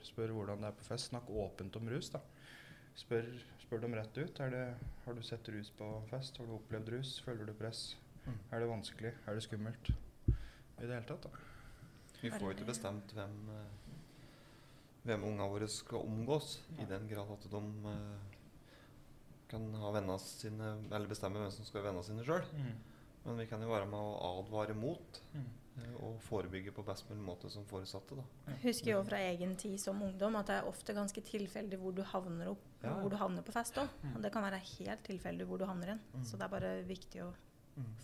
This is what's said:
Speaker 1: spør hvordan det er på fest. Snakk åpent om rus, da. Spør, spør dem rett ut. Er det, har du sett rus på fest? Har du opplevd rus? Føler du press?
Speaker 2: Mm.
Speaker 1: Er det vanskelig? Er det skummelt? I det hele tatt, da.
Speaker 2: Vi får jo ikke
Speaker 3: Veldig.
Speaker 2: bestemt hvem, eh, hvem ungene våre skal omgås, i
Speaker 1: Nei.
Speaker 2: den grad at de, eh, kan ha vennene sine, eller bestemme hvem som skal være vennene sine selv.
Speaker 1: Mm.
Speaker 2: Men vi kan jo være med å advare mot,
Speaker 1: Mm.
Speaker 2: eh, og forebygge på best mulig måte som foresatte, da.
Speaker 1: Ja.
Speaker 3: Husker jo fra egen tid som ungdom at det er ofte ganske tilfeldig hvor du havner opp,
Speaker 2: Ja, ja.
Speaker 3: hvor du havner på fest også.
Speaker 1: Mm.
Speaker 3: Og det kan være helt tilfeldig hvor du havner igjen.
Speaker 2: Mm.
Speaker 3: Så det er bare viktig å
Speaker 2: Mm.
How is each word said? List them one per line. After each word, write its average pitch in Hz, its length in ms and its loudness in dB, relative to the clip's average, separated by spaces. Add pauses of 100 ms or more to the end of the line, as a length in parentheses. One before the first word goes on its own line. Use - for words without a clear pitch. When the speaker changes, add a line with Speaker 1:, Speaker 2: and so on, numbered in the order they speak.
Speaker 1:
spør 113 260 0
hvordan 104 320 0
det 107 60 0
er 104 100 0
på - 60 -14
fest. - 280 0
Snakk 120 160 -2
åpent 98 480 0
om 113 140 -2
rus, 131 200 0
da. - 100 -2 (760)
Spør, 117 300 4 (360)
spør 117 200 0
dem 120 120 4
rett 110 240 0
ut. 160 240 0
Er 131 80 4
det, 123 260 2 (300)
har 123 80 0
du 117 80 -2
sett 113 260 -4
rus 107 220 -2
på 107 400 -4
fest? 131 280 -2
Har 120 100 -4
du 113 120 -2
opplevd 110 300 -2
rus? 135 360 0
Føler 113 200 -2
du 107 80 -2
press? 110 420 -2 (320)
Speaker 2:
Mm. 127 60 0 (180)
Speaker 1:
Er 113 80 2
det 117 80 6
vanskelig? 113 460 0 (140)
Er 104 80 2
det 110 80 2
skummelt? 110 460 0 (380)
I - 540 6
det 120 80 0
hele 117 160 0
tatt, 147 160 -4
da. - 80 -6 (920)
Speaker 2:
Vi 120 80 0
får 110 100 0
jo 98 100 2
ikke 101 160 -2
Speaker 3:
Veldig. - 20 0
Speaker 2:
bestemt 104 460 0
hvem, 104 360 -4
eh, - 1600 -12
hvem 107 180 6
ungene 101 260 4
våre 104 200 4
skal - 360 0
omgås, 113 520 4 (200)
i - 60 -2
Speaker 1:
Nei. 98 60 0
Speaker 2:
den 101 180 0
grad 104 240 -2
at 104 180 -8
de, 104 120 0 (260)
eh, 104 480 -4 (1120)
kan 110 140 -2 (100)
ha 104 180 2
vennene 98 300 6
sine, 107 520 -2 (180)
eller 104 180 2
bestemme 104 320 2
hvem 98 120 2
som - 120 -8
skal 104 160 -2
være 101 120 4
vennene 90 120 0
sine 110 220 -2
selv. 160 260 4
Speaker 1:
Mm. 127 220 0 (500)
Speaker 2:
Men 117 160 0
vi 113 80 -2
kan 110 140 0
jo 113 80 2
være 101 180 6
med 104 100 0
å 98 440 2
advare 107 320 4
mot, 131 460 0 (120)
Speaker 1:
Mm. 139 120 -2 (340)
Speaker 2:
eh, 120 160 -6 (100)
og 110 160 -2
forebygge 95 520 2
på 104 120 -4
best 101 240 -2
mulig 104 160 -4
måte 92 260 -4
som 104 140 -6
foresatte, 95 500 -4
da. 131 80 -4 (240)
Speaker 1:
Ja. - 60 -2 (100)
Speaker 3:
Husker 233 280 6
jo 196 120 8
fra 202 140 2
egen 180 400 4
tid 196 220 0
som 196 220 2
ungdom 196 360 4
at 202 100 4
det 196 160 6
er - 60 0
ofte - 240 -2
ganske 202 300 2
tilfeldig 202 560 0
hvor 185 160 0
du 190 80 4
havner 180 480 0
opp, 202 80 -2 (240)
Speaker 2:
Ja, 113 60 2
ja. 180 120 2
Speaker 3:
hvor 196 80 4
du 196 80 4
havner 180 240 4
på 214 100 -6
fest 233 240 2
også. 277 140 4 (140)
Speaker 1:
Mm. 151 120 0
Speaker 3:
Og 226 60 0
det 208 100 4
kan 220 120 4
være 190 160 2
helt 196 440 -4
tilfeldig 180 440 -2
hvor 185 100 0
du 190 80 4
havner 180 220 2
igjen. 214 120 0 (160)
Speaker 2:
Mm. 127 80 0
Speaker 3:
Så 113 140 -2
det 196 40 0
er 190 60 2 (120)
bare 185 240 2
viktig 185 380 -4
å 180 120 -4 (440)
Speaker 2:
Mm. 131 80 -2 (180)